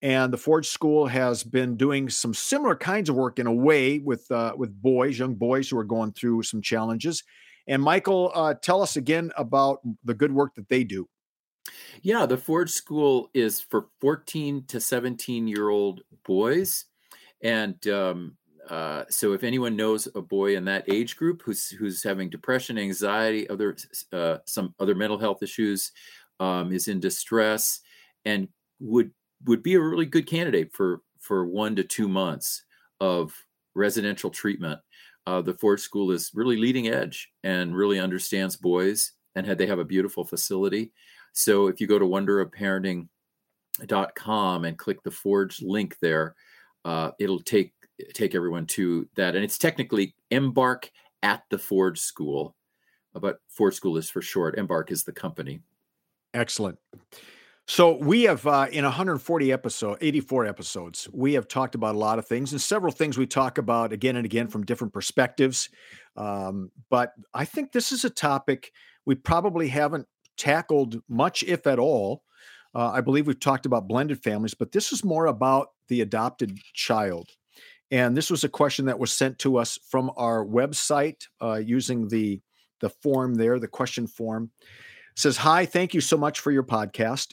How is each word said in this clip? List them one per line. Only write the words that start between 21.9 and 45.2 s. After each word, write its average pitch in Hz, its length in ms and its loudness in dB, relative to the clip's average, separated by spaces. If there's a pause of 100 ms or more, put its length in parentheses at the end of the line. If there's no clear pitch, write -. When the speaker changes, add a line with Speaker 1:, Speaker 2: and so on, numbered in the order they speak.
Speaker 2:
having 95 260 -4
depression, 127 480 -4
anxiety, 104 720 0
other, 101 260 -2 (360)
uh, 85 340 -2
some 92 320 -6
other 98 160 2
mental 104 240 -2
health 104 240 -2
issues, 101 480 -2 (480)
um, 90 340 -2
is 92 140 -2
in 101 140 -4
distress, 107 800 0 (440)
and 101 240 -2 (300)
would, 117 320 2 (340)
would 113 200 2
be 180 100 2
a 180 60 8
really 165 260 0
good 151 200 0
candidate 147 460 0
for, 90 300 -2 (160)
for 95 280 -2
one 107 300 -2
to 95 60 0
two 101 260 -2
months 92 560 -4 (360)
of 87 340 0 (400)
residential 101 560 -2
treatment, 85 480 -4 (480)
uh, 92 160 0
the 90 120 -2
Forge 101 260 2
School 98 320 -2
is 85 200 -4
really 120 240 0
leading 120 320 2
edge - 400 -4 (140)
and 90 340 -2
really 101 220 2
understands 92 580 -2
boys, 92 560 0 (220)
and 92 100 -4
had, 95 140 -2
they 95 80 2
have 98 140 -2
a 85 40 -2
beautiful 92 400 -2
facility. 98 680 -2 (420)
So 101 320 4
if 92 160 0
you 104 40 -2
go 104 120 6
to 95 80 6
wonder 98 340 2
of 90 100 -2
parenting 95 580 -4 (760)
dot 98 300 -2
com 98 500 -2
and 82 140 -6
click - 240 -6
the 92 80 -6
Forge 101 500 0